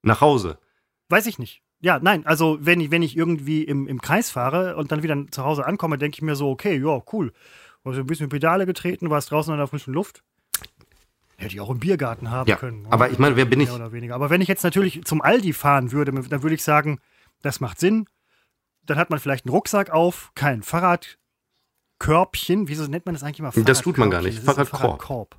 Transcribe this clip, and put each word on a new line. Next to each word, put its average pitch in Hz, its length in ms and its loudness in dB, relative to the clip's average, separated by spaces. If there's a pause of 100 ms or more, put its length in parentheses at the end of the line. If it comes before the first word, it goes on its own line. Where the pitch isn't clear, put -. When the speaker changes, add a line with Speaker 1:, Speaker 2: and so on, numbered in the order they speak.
Speaker 1:
Nach - 180 4
Hause? 120 380 2 (500)
Speaker 2:
Weiß 208 180 2
ich 214 120 -8
nicht. - 240 -14 (180)
Ja, 160 200 2
nein, 175 260 2
also 156 340 2
wenn 170 200 2
ich, 147 120 -2
wenn 170 100 2
ich 147 140 -2
irgendwie 156 480 0
im, 139 240 -2
im 127 120 -6
Kreis 202 300 0
fahre 160 460 -2
und 151 160 -4
dann 151 100 -2
wieder 156 140 0 (160)
zu 135 100 -8
Hause 139 240 -2
ankomme, 160 320 -2
denke 147 180 -4
ich - 60 -10
mir 156 140 -2
so, 139 140 -2
„Okay, 151 280 -2
ja, 139 240 0 (100)
cool. 175 200 -2 (500)
Also 131 180 -6
ein 131 60 -6
bisschen 151 220 -4
Pedale 165 380 2
getreten, 175 440 -4
warst 147 220 -2
draußen 156 200 0
an 151 60 -2
der 143 80 0
frischen 135 260 -8
Luft.“ 175 300 -6 (1120)
Hätte 95 180 -10
ich 101 60 -10
auch 101 100 -10
im 123 100 -4
Biergarten 127 500 -2
haben 123 180 -2
Speaker 1:
Ja, 104 80 6
Speaker 2:
können, 113 260 -10
ne? 107 100 -16
Speaker 1:
aber 120 180 6
ich 123 80 -4
meine, 135 160 6
wer 123 120 6
bin 127 120 4
Speaker 2:
Mehr 143 120 4
Speaker 1:
ich? 123 40 -6
Speaker 2:
oder 117 160 -10
weniger. 120 240 -10
Aber 139 160 -2
wenn 180 120 4
ich 175 60 2
jetzt 190 140 -2
natürlich 180 420 0
zum 156 180 0
Aldi 196 320 4
fahren 139 360 2
würde, 143 220 0
dann 135 320 -4
würde 156 100 0
ich 151 80 -6
sagen, 147 380 2 (400)
das - 180 -4
macht 123 220 -8
Sinn. 208 260 2 (800)
Dann 147 120 -2
hat 170 140 0
man 151 80 0
vielleicht 139 280 -4
einen 123 60 -4
Rucksack 202 380 0
auf, 165 460 0
kein 135 260 0
Fahrradkörbchen. 175 560 -2 (1500)
Wieso 151 180 -6
nennt 151 200 -8
man 170 100 -6
das 135 80 -12
eigentlich 147 160 -10
immer 147 100 -6 (140)
Speaker 1:
Das 127 160 4
tut 151 180 -2
man 110 120 4
gar 87 100 0
Speaker 2:
Fahrradkörbchen? 110 240 -4
Speaker 1:
nicht. - 20 2
Speaker 2:
Das 139 80 4
ist 135 60 -2
ein 135 60 2
Speaker 1:
Fahrradkorb. - 360 -4
Speaker 2:
Fahrradkorb. 117 360 -10